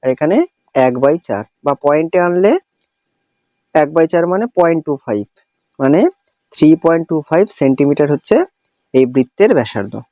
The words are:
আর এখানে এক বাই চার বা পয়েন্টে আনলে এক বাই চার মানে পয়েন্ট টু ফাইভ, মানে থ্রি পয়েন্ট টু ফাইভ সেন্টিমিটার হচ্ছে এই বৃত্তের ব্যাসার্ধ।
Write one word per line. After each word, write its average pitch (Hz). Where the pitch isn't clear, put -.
আর 135
এখানে 160
এক 127
বাই 143
চার 104
বা 143
পয়েন্টে 160
আনলে 180
এক 151
বাই 165
চার 170
মানে 196
পয়েন্ট 170
টু 151
ফাইভ, 104
মানে 139
থ্রি 151
পয়েন্ট 165
টু 160
ফাইভ 170
সেন্টিমিটার 143
হচ্ছে -
এই 131
বৃত্তের 135
ব্যাসার্ধ। 110